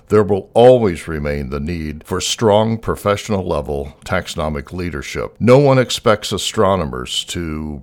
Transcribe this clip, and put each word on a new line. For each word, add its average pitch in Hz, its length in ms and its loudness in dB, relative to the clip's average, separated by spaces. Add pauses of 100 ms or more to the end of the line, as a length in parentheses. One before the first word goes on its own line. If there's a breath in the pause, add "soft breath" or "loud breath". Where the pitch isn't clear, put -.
there 104 140 4
will 98 300 -2
always 113 540 6
remain 73 420 -6
the 71 100 -6
need 76 460 -8
for 92 140 -6
strong 110 580 2
professional 98 720 -4
level 71 460 -6 (100)
taxonomic 78 680 -6
leadership. 76 680 -8
No 123 180 8
one 135 220 6
expects - 520 0
astronomers 90 1000 -2
to 78 540 -8